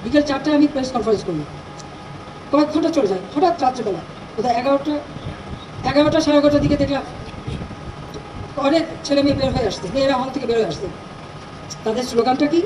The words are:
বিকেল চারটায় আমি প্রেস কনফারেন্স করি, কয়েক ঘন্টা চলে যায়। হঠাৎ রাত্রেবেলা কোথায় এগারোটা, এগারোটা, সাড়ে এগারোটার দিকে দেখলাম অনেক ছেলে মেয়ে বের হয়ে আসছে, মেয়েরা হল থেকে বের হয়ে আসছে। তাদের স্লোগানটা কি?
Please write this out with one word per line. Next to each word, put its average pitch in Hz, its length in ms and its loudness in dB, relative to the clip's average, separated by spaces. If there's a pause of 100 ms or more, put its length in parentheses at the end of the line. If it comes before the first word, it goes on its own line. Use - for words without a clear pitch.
বিকেল 277 180 6
চারটায় 294 340 2
আমি 294 100 8
প্রেস 254 260 -2
কনফারেন্স 214 320 2
করি, 156 200 -4 (1080)
কয়েক 294 160 6
ঘন্টা 320 220 2
চলে 269 160 2
যায়। 185 140 0 (140)
হঠাৎ 330 280 4
রাত্রেবেলা 226 360 0 (380)
কোথায় 233 180 2
এগারোটা, 277 440 2 (920)
এগারোটা, 302 300 4
সাড়ে 294 180 4
এগারোটার 285 220 6
দিকে 285 160 2
দেখলাম 277 260 0 (1500)
অনেক 311 300 2 (180)
ছেলে 285 180 2
মেয়ে 277 140 4
বের 269 160 0
হয়ে 262 140 0
আসছে, 190 280 -4
মেয়েরা 269 220 2
হল 254 180 -2
থেকে 269 120 -4
বের 233 100 2
হয়ে 220 100 2
আসছে। 170 200 -6 (1000)
তাদের 240 180 0
স্লোগানটা 254 440 2
কি? 330 200 4